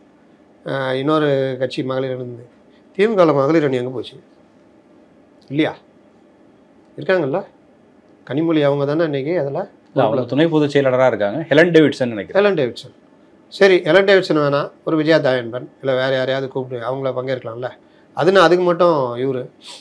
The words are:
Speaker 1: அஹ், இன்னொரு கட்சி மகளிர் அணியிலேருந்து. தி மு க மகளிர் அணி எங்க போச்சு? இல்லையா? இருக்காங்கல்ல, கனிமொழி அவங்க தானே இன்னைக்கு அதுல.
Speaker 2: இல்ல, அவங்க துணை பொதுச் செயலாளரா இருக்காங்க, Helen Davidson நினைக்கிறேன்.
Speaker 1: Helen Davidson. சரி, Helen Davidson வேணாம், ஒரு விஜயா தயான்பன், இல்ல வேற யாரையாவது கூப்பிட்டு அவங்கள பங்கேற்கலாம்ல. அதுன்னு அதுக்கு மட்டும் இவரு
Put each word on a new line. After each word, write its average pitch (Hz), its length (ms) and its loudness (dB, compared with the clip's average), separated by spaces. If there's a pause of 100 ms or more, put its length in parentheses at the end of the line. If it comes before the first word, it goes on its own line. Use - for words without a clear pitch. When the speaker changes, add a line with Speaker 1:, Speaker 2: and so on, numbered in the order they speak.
(640)
Speaker 1:
அஹ், 135 280 -4
இன்னொரு 135 680 0
கட்சி 131 260 -6
மகளிர் 131 340 -4
அணியிலேருந்து. 120 280 -14 (500)
தி 202 120 2
மு 226 60 -2
க 180 100 6
மகளிர் 147 400 4
அணி 131 120 0
எங்க 123 140 -4
போச்சு? - 300 -12 (1300)
இல்லையா? 139 260 -2 (1200)
இருக்காங்கல்ல, 170 480 -2 (840)
கனிமொழி 156 320 0
அவங்க 143 220 0
தானே 151 200 -2
இன்னைக்கு 151 360 -4
அதுல. 139 280 -6 (260)
Speaker 2:
இல்ல, 127 120 2
அவங்க 120 180 -2
துணை 143 240 0
பொதுச் 147 280 0
செயலாளரா 131 300 2
இருக்காங்க, 113 420 -2
Helen 165 220 4
Davidson 151 380 4
நினைக்கிறேன். 113 360 -2
Speaker 1:
Helen 202 100 2
Davidson. 120 400 -6 (540)
சரி, 185 340 4
Helen 180 220 4
Davidson 185 340 4
வேணாம், 143 320 0 (140)
ஒரு 160 120 -2
விஜயா 156 200 4
தயான்பன், 127 520 -2 (140)
இல்ல 135 120 -2
வேற 131 200 0
யாரையாவது 131 340 -2
கூப்பிட்டு 127 380 -8
அவங்கள 135 220 -4
பங்கேற்கலாம்ல. 127 600 -8 (460)
அதுன்னு 185 220 2
அதுக்கு 180 260 4
மட்டும் 165 520 0
இவரு 127 340 -6 (300)